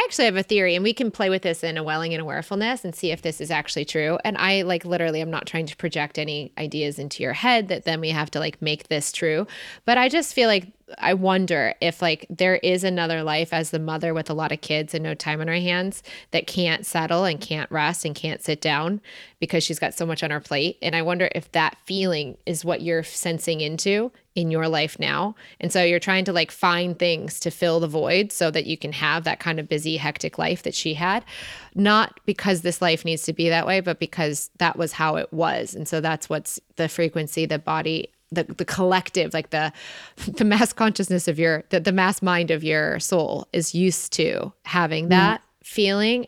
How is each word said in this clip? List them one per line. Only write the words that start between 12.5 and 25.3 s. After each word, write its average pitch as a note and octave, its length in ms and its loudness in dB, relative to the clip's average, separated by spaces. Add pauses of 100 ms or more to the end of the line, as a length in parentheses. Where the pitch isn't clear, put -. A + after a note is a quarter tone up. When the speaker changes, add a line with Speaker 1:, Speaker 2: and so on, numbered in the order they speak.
Speaker 1:
is F#3 280 2
another E3 380 0
life D#3 320 0
as D#3+ 160 0
the D#3+ 80 -2
mother D#3+ 340 -2
with D#3+ 160 -2
a D#3+ 60 -4
lot D#3 180 -2
of D#3+ 80 -4
kids D#3 340 -2
and D#3+ 80 -4
no D#3 120 -4
time D#3 260 -4
on D#3+ 80 -4
our E3 60 0
hands F3+ 480 -2 (300)
that - 140 0
can't E3+ 380 0
settle E3+ 400 0
and D#3 160 -2
can't D#3 300 -6
rest D#3 340 0
and D3+ 100 -4
can't - 280 -6
sit D#3 180 -2
down D#3+ 400 0 (400)
because E3 240 0
she's D#3 140 -4
got - 160 -2
so E3+ 100 -4
much E3 180 -4
on D#3 80 -2
her D3 100 -4
plate. C#3+ 420 -2
And E3 120 -2
I E3 60 0
wonder F3 340 0
if - 180 -6
that D#3+ 340 2
feeling F#3 580 -2
is E3 220 -4
what E3+ 160 0
you're E3 200 0
sensing E3 600 -4
into G3 500 0 (220)
in E3 160 2
your D#3+ 180 2
life D#3 300 0
now. D3 360 -2 (240)